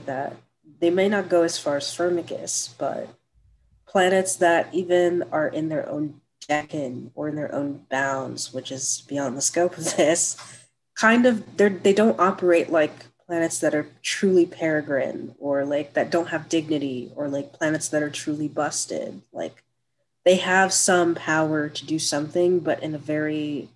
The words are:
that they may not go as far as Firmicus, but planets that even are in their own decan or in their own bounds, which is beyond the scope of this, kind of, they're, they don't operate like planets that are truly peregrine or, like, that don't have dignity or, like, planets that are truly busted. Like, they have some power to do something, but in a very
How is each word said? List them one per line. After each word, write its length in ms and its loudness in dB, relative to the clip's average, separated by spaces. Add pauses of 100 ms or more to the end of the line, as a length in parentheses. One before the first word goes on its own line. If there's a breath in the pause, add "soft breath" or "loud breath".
that 300 -6 (440)
they 120 4
may 180 4
not 200 0
go 120 4
as 160 0
far 200 -2
as 80 -6
Firmicus, 920 -4
but 320 -6 (760)
planets 480 2
that 360 4
even 600 2
are 160 0
in 220 -4
their 200 -4
own 320 -6 (260)
decan 680 -4
or 140 -6
in 80 -6
their 180 -6
own 340 -6
bounds, 640 -4
which 160 -10
is 380 -6
beyond 300 -4
the 40 -6
scope 360 0
of 180 -4
this, 400 2 (580 loud breath)
kind 320 6
of, 300 0
they're, 140 6
they 240 4
don't 260 4
operate 500 4
like 360 0 (200)
planets 340 -2
that 140 0
are 140 -2 (140)
truly 440 2
peregrine 960 -4
or, 240 -2
like, 300 -4
that 180 0
don't 160 0
have 220 -6
dignity 680 -2
or, 140 -6
like, 240 -6
planets 340 -2
that 160 0
are 60 -4
truly 400 -6
busted. 720 -6 (100)
Like, 320 -10 (600)
they 100 8
have 380 2
some 420 4
power 540 0
to 160 -12
do 120 -2
something, 600 0
but 240 -2
in 100 -4
a 40 -6
very 800 -4